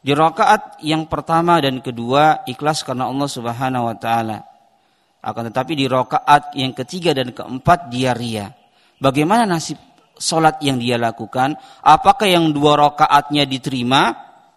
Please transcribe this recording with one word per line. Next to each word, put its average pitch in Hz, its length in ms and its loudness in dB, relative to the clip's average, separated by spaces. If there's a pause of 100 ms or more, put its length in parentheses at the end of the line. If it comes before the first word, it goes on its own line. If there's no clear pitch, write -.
Di 139 160 -2
rakaat 196 640 0
yang 156 240 -2
pertama 165 560 0
dan 131 160 -2
kedua 131 680 0
ikhlas 147 340 -4
karena 127 240 -6
Allah 139 240 -4
Subhanahu 120 560 -6
wa 113 140 -6
taala. 113 480 -4 (720)
Akan 113 240 -8
tetapi 127 320 -4
di 135 80 -2
rakaat 139 720 2
yang 131 160 -4
ketiga 165 400 -4
dan 127 240 -4
keempat 131 560 -2
dia 123 240 -2
ria. 113 400 -8 (400)
Bagaimana 151 480 2
nasib 165 320 -4 (400)
sholat 160 480 2
yang 135 160 0
dia 120 160 0
lakukan? 117 560 -2 (320)
Apakah 180 400 4
yang 170 320 4
dua 147 240 4
rakaatnya 143 640 2
diterima 131 720 -2 (400)